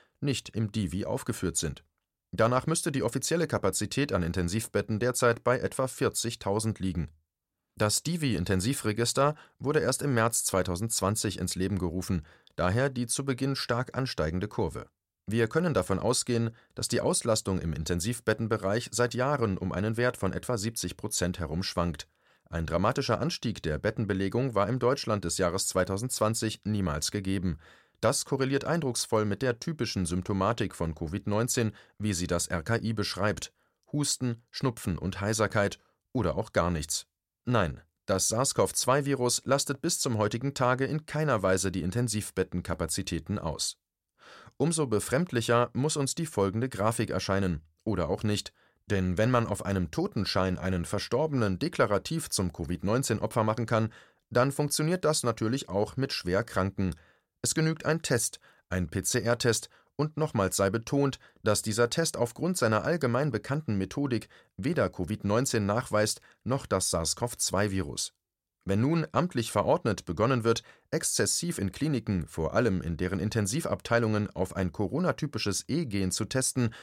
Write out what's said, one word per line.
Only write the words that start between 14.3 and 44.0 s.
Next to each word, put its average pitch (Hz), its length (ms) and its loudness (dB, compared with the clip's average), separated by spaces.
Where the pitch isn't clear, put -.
Kurve. - 400 -4
Wir 113 200 2
können 165 280 0
davon 95 260 2
ausgehen, 117 500 0
dass - 140 -4
die 120 120 2
Auslastung 110 600 2
im 82 120 -2
Intensivbettenbereich 104 1200 0
seit 117 240 0
Jahren 120 440 0
um 90 120 -2
einen 107 260 0
Wert 120 200 2
von 98 160 -2
etwa 113 260 -2
siebzig 98 380 -4
Prozent 90 420 -2
herum 82 240 -2
schwankt. 87 460 -2
Ein 82 180 -2
dramatischer 101 540 2
Anstieg 131 420 -4
der 76 160 -2
Bettenbelegung 104 760 0
war 101 140 2
im 123 120 -2
Deutschland 110 440 0
des 82 140 -2
Jahres 90 300 0
zweitausendzwanzig 107 960 0
niemals 92 480 0
gegeben. 95 460 0
Das - 240 2
korreliert 135 400 0
eindrucksvoll 127 600 0
mit 101 180 -2
der 120 180 0
typischen 101 440 -2
Symptomatik 95 680 0
von 82 220 -4
covid 85 320 -6
neunzehn, 110 440 0
wie 104 160 0
sie 87 120 -2
das 85 220 0
R 85 140 -2
K 113 160 0
I 107 140 -2
beschreibt: 104 600 -2
Husten, 127 580 -2
Schnupfen 113 480 -4
und 92 220 -4
Heiserkeit 104 580 2
oder 92 240 0
auch 107 160 -4
gar 90 200 4
nichts. - 340 -4
Nein, 107 380 0
das 95 200 2
sars 120 280 0
cov 101 200 2
zwei 135 300 2
Virus 123 400 0
lastet 135 360 0
bis 175 200 -2
zum 120 180 0
heutigen 120 360 0
Tage 127 320 2
in 156 200 -4
keiner 147 360 0
Weise 95 280 2
die 87 120 -2
Intensivbettenkapazitäten 92 1600 -2
aus. - 380 -4